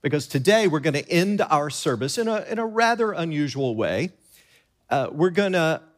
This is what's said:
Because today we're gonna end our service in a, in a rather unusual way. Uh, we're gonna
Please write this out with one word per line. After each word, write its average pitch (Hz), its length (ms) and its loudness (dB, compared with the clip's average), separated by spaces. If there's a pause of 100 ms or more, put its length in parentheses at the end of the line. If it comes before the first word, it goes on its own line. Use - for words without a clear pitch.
Because 143 240 -2
today 202 420 2
we're 151 120 2
gonna 147 280 0
end 190 320 2
our 147 300 2
service 135 480 -4
in 226 100 -2
a, 214 220 -2
in 220 80 -4
a 226 80 -4
rather 226 460 0
unusual 147 640 -2
way. 107 380 -2 (760)
Uh, 131 220 0
we're 170 180 2
gonna 180 540 0 (140)